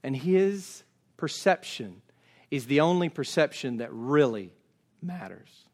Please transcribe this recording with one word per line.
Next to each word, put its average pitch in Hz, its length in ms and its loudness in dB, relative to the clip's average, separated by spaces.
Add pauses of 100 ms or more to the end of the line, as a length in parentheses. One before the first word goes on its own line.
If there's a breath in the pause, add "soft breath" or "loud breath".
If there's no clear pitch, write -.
and 135 120 -4
his 185 680 0 (340)
perception - 840 -2 (480 soft breath)
is 131 160 -4
the 139 140 4
only 175 280 4
perception 139 680 -2
that 117 120 -8
really 117 600 2 (480)
matters. 175 720 -14